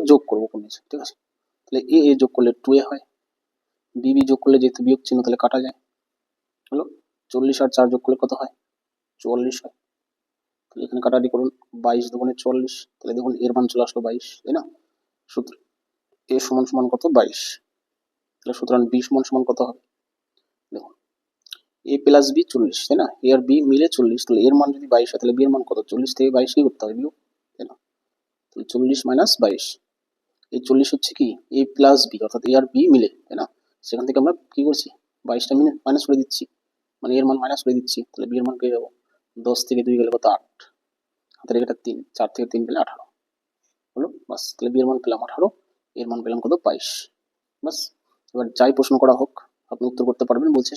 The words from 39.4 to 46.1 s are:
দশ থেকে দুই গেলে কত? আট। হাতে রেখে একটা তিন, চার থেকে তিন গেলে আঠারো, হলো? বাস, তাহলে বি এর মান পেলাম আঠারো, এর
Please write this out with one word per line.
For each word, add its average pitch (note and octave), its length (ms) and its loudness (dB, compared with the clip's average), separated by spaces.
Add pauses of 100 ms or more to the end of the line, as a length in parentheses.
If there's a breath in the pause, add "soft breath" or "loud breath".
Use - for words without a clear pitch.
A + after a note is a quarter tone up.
দশ A#2+ 200 -2
থেকে B2 200 0
দুই B2 120 2
গেলে A#2 160 2
কত? A#2 100 -4 (100)
আট। - 120 -12 (920)
হাতে - 140 -12
রেখে A#2+ 120 0
একটা A#2+ 200 -8
তিন, A#2+ 120 -8 (200)
চার A2 160 -2
থেকে A#2+ 200 -8
তিন A#2 140 -2
গেলে C3 160 -4
আঠারো, - 220 -10 (880)
হলো? C3 120 -6 (220)
বাস, G2+ 120 -12 (140)
তাহলে A#2+ 180 -6
বি B2+ 80 2
এর B2+ 80 0
মান C3 140 -2
পেলাম - 240 -4
আঠারো, F3 200 -2 (520)
এর A#2 120 -10